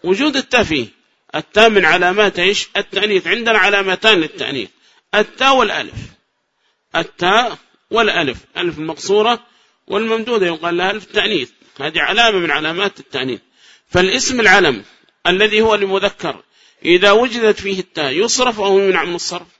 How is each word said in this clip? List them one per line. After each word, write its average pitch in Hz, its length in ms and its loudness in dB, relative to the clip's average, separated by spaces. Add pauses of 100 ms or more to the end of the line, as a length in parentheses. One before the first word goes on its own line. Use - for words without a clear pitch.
وجود 233 320 0
التاء - 260 0
فيه. 143 240 -2 (480)
التاء 208 360 2
من 202 140 2
علامات 180 540 2
إيش؟ 190 380 -2
التأنيث. 196 500 -2
عندنا 220 320 0
علامتان 196 640 2
للتأنيث، 139 480 -8 (460)
التاء 254 420 0
والألف، 175 380 -2 (1000)
التاء 175 640 0 (320)
والألف، 170 480 0 (180)
ألف 175 220 -6
المقصورة 202 680 -2 (400)
والممدودة 220 600 -2
يقال 170 300 -4
لها 180 140 -2
ألف 208 140 -8
التأنيث، 196 460 -4 (300)
هذه 156 200 -4
علامة 208 380 2
من 170 120 -2
علامات 160 500 -4
التأنيث. 127 400 -8 (500)
فالاسم 233 500 0
العلم 185 440 4 (420)
الذي 208 340 2
هو 220 140 4
لمذكر 190 680 -4 (420)
إذا 180 280 4
وجدت 220 480 2
فيه 196 200 -4
التاء 147 320 -6
يصرف 226 480 -2
أو 196 180 2
يمنع 190 260 2
من 175 100 -6
الصرف؟ 175 320 -10 (140)